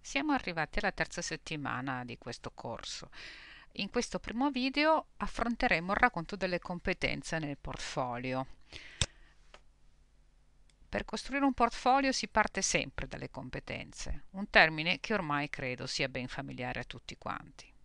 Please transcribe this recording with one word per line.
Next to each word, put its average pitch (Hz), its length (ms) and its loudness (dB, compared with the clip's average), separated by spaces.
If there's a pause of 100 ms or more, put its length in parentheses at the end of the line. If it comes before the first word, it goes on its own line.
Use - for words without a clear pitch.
(140)
Siamo 285 200 2
arrivati 165 440 0
alla 202 140 4
terza - 320 -4
settimana 131 800 -4
di 117 140 -10
questo - 340 -10
corso. - 560 -8 (680)
In - 120 -2
questo 233 300 -2
primo 262 320 0
video 277 560 4 (100)
affronteremo 208 720 2
il 208 60 4
racconto 208 380 2
delle 180 240 0
competenze 165 800 -2
nel 143 180 -4
portfolio. 127 880 -2 (2500)
Per - 160 -2
costruire 277 420 0
un 262 80 6
portfolio 262 580 4
si - 160 -2
parte 208 340 2
sempre - 460 0
dalle - 240 -8
competenze, - 1000 -6
un 202 180 -4
termine 165 480 8
che - 160 -2
ormai 147 340 0
credo 131 380 -6
sia 139 220 0
ben 127 180 -4
familiare 123 540 -6
a - 40 -6
tutti - 320 -12
quanti. - 560 -8 (100)